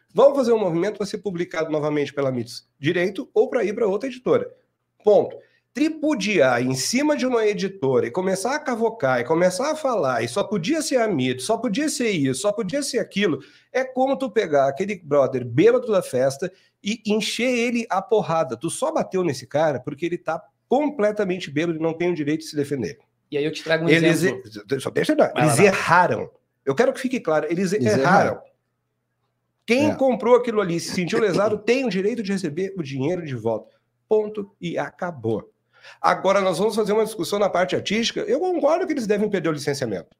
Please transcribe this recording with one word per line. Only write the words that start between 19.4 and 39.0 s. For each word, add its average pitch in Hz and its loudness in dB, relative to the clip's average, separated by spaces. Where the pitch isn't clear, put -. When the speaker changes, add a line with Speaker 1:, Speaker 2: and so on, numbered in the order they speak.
Speaker 1:
cara 147 0
porque 147 -8
ele 170 -4
tá 160 -6
completamente 208 0
bêbado 160 -2
e 156 -4
não 160 0
tem 170 0
o 175 0
direito 151 -2
de - -16
se - -8
defender. 135 -4
Speaker 2:
E 147 -4
aí 143 -2
eu 156 -2
te - -12
trago 160 0
um 165 2
Speaker 1:
Eles 165 6
Speaker 2:
exemplo. 123 -2
Speaker 1:
e-, 131 -6
só - -6
deixa 156 0
eu 302 2
dar. 277 4
Speaker 2:
Vai - -14
lá, 123 2
Speaker 1:
Eles 147 6
Speaker 2:
vai 190 8
lá. 190 6
Speaker 1:
erraram. 156 2
Eu 135 0
quero 254 2
que - -10
fique 254 -4
claro, 156 0
eles 175 -2
Speaker 3:
Eles 127 0
Speaker 1:
erraram. 135 2
Speaker 3:
erraram. - -10
Speaker 1:
Quem 277 2
Speaker 3:
É. - -2
Speaker 1:
comprou 247 4
aquilo 233 0
ali, 170 -2
se - -10
sentiu 190 -2
lesado, 208 2
Speaker 3:
<clears throat> 208 -14
Speaker 1:
tem 254 2
o 220 0
direito 208 -2
de 196 -4
receber 185 -4
o 170 -8
dinheiro 139 -4
de 139 -8
volta. 110 -4
Ponto 214 0
e 165 -6
acabou. 143 -6
Agora 175 2
nós 185 0
vamos 208 -2
fazer 208 0
uma 220 2
discussão 202 -4
na 202 2
parte 180 0
artística. 220 -2
Eu - -2
concordo 349 0
que 320 -4
eles 247 -4